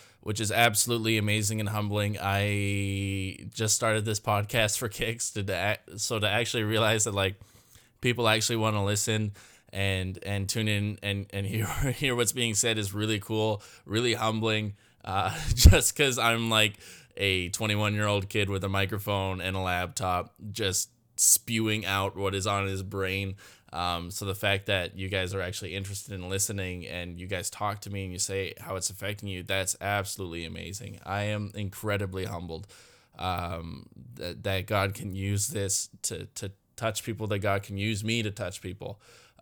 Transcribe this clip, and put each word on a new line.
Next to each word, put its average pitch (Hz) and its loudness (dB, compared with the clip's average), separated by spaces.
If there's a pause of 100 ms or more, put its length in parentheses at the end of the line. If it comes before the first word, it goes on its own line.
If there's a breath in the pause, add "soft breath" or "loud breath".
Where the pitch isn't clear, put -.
(220 loud breath)
which 107 -4
is 107 0
absolutely 113 4
amazing 107 2
and 104 -2
humbling. 104 0
I 98 0
just 107 0
started 110 2
this 107 0
podcast 104 2
for 120 -2
kicks, 117 -4
to, 107 -4
to 95 -2
ac-, 98 -2
so 110 -2
to 101 2
actually 110 2
realize 110 4
that, 98 -2
like, 95 0 (580 loud breath)
people 117 2
actually 110 2
wanna 107 2
listen, 104 0 (420 loud breath)
and, 95 0
and 98 -2
tune 110 0
in 104 0
and, 98 -2
and 98 -4
hear, 107 0
<laughs> 131 0
hear 131 2
what's 120 2
being 120 0
said 113 2
is 98 -2
really 107 0
cool, 110 0 (240 loud breath)
really 113 2
humbling. 110 0 (280 soft breath)
Uh, 95 0 (100)
<laughs> - 4
just - 10
'cause 135 4
I'm, 117 2
like, 107 4 (420 loud breath)
a 92 2
twenty-one-year-old 104 0
kid 101 0
with 95 -2
a 98 -2
microphone 98 0
and 95 -2
a 95 -2
laptop, 90 -2 (180)
just 98 0 (260)
spewing 110 2
out 98 0
what 98 0
is 98 0
on 98 2
his 95 -2
brain. 95 -4 (360 loud breath)
Um, 87 -2
so 101 -8
the 95 -2
fact 101 0
that 92 0
you 95 -6
guys 95 -2
are 95 -2
actually 90 -6
interested 98 -8
in 90 -8
listening 92 -4
and 87 -8
you 92 -10
guys 92 -4
talk 104 -4
to 101 -12
me 101 -6
and 90 -6
you 90 -8
say 98 -2
how 117 -8
it's 98 -4
affecting 101 -8
you, 90 -6
that's 95 -2
absolutely 95 -2
amazing. 87 -10
I 101 -2
am 104 -4
incredibly 98 -4
humbled, 87 -8 (500 loud breath)
um, 87 -6 (280)
that, - -10
that 95 0
God 98 2
can 101 -8
use 98 0
this - -2 (140)
to, 92 -6 (100)
to 101 -8 (240)
touch 113 -2
people, 107 -4
that 101 0
God 98 2
can 101 -8
use 104 -2
me 113 2
to 104 -2
touch 95 -8
people. 95 -10 (420 loud breath)